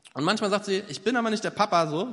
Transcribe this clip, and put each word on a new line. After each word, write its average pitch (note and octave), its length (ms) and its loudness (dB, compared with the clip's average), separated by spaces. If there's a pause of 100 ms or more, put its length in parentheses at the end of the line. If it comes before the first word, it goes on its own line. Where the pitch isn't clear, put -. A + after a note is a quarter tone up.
(140)
Und C#3 120 -2
manchmal G#3 240 0
sagt G3+ 160 0
sie, G3 240 -2
"Ich C#3+ 140 -10
bin B3 120 2
aber A3+ 140 0
nicht G#3+ 160 -2
der D#3+ 60 -2
Papa, F3+ 360 2
so, E3+ 260 -2